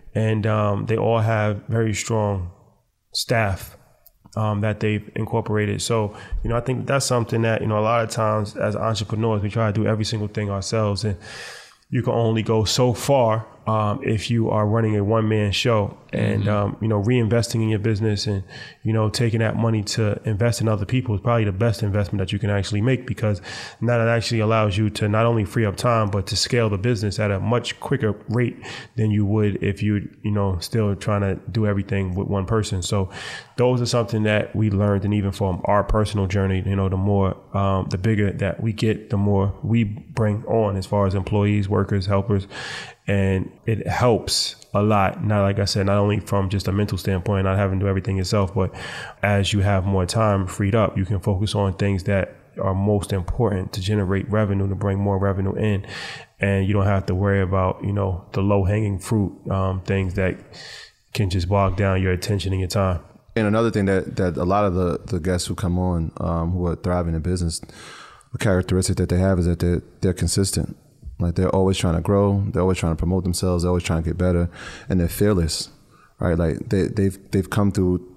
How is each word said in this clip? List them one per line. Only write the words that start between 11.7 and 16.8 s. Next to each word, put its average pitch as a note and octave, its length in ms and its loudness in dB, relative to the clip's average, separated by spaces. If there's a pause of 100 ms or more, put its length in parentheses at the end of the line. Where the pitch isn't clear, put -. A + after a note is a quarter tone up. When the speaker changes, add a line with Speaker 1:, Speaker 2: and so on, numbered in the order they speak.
Speaker 1:
you B2+ 140 0
can B2 80 0
only A2+ 320 2
go A2 200 2
so B2 300 2
far, A2+ 520 2 (200)
um, G#2+ 360 0
if A2 280 -2
you A#2 200 2
are G#2+ 160 2
running G#2+ 300 2
a G2+ 60 2
one-man G#2+ 480 2
show. G#2 460 0 (160)
And, G#2+ 320 0
Speaker 2:
Mm-hmm. G2+ 40 2
Speaker 1:
um, G#2 320 0